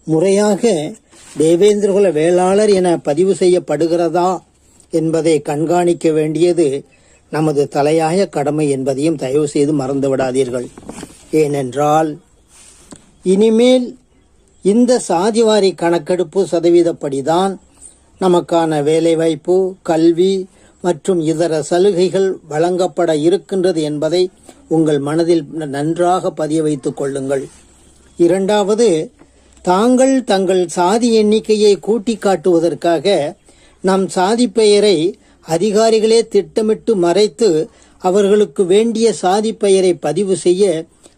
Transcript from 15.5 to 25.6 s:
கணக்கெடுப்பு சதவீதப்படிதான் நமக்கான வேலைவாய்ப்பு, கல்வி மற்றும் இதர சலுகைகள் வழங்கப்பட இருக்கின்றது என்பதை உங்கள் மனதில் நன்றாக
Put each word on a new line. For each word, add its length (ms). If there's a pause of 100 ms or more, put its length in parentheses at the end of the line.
கணக்கெடுப்பு 760
சதவீதப்படிதான் 1080 (640)
நமக்கான 640
வேலைவாய்ப்பு, 960
கல்வி 680 (340)
மற்றும் 380
இதர 420
சலுகைகள் 760 (100)
வழங்கப்பட 680
இருக்கின்றது 640
என்பதை 480 (380)
உங்கள் 320
மனதில் 520
நன்றாக 800